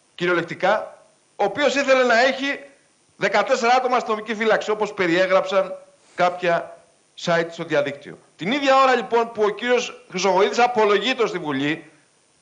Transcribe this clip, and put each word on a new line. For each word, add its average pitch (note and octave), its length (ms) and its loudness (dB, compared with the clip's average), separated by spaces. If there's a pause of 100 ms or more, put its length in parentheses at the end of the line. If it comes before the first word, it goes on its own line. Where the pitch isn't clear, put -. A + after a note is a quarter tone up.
(140)
κυριολεκτικά, F3 840 -2 (380)
ο G#3 80 0
οποίος B3+ 300 0
ήθελε C4 300 2
να A#3 160 4
έχει C4+ 400 0 (560)
δεκατέσσερα G#3+ 580 0
άτομα B3+ 220 0
αστυνομική A3 380 -4
φύλαξη, G#3 360 0
όπως G#3 240 -2
περιέγραψαν F#3 800 0 (400)
κάποια F3 640 -2 (480)
site E3 260 0
στο E3+ 140 -12
διαδίκτυο. C#3+ 540 -4 (180)
Την F#3 160 -4
ίδια C4+ 300 2
ώρα, C4 120 4
λοιπόν, A#3 380 -2
που G#3+ 100 -2
ο G#3 60 2
κύριος A#3 540 -2 (100)
Χρυσοχοΐδης F#3+ 460 2
απολογείται G#3+ 680 2
στη F3 120 -6
Βουλή D3+ 520 -4 (520)